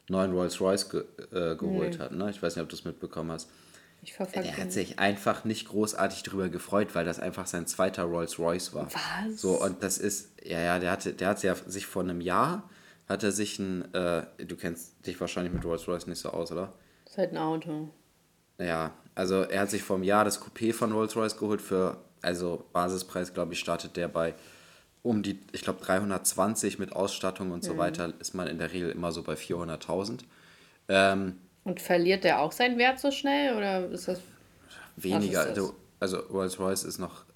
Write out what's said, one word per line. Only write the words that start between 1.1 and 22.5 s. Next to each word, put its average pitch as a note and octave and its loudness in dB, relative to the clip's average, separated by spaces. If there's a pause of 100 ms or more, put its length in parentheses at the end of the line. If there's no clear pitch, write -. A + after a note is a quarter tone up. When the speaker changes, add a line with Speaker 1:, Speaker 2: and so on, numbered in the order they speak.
Speaker 1:
äh, E2+ 0
geholt F3 0
Speaker 2:
Nee. - -6
Speaker 1:
hat, - -6
ne? G2+ -2
Ich - -8
weiß E2+ 0
nicht, E2+ -2
ob D2 -6
du's D#2+ -12
mitbekommen E2 -6
hast. - -8 (520)
Speaker 2:
Ich - -14
verfolg F#3 -4
Speaker 1:
Der - -6
hat G3 -6
Speaker 2:
den F2+ -6
Speaker 1:
sich - -2
einfach G2+ 2
nicht A2 -2
großartig G2+ 0
drüber F#2+ -2
gefreut, G2 0
weil E2+ 2
das E2+ -2
einfach F2+ -6
sein E2+ -4
zweiter F#2 0
Rolls E2+ -2
Royce E2+ 0
war. D2 -6
Speaker 2:
Was? G#3+ -4
Speaker 1:
So, G2 4
und F#2+ 0
das F#2 0
ist, - -2 (140)
ja, E2+ -2
ja, F2 4
der F2+ 2
hatte, G2 -2
der F#2 0
hatte G2+ 0
ja F2 4 (100)
sich F#2+ -6
vor F#2 -2
einem F2 -2
Jahr, A#2+ 0 (380)
hat G2+ 0
er G2+ 4
sich G2+ -4
ein, F#2 -4
äh, F2 0 (120)
du F2 -10
kennst - -10
dich F2+ -6
wahrscheinlich F2+ -2
mit E2+ -2
Rolls E2+ -2
Royce F2 -4
nicht F2 -6
so - -6
aus, E2 -4
oder? F2+ -4 (340)
Speaker 2:
Ist - -10
halt F#3 0
ein D#3+ -4
Auto. D#3 -4 (720)
Speaker 1:
Ja, E2 -2 (240)
also F#2+ 4
er G2 0
hat G2+ 0
sich G#2 -2
vor G2 0
einem F#2 0
Jahr G#2 6
das G2+ 0
Coupé - 0
von A2+ 0
Rolls A2 0
Royce A2 2
geholt G#2 0
für, F#2 2 (260)
also F2 -2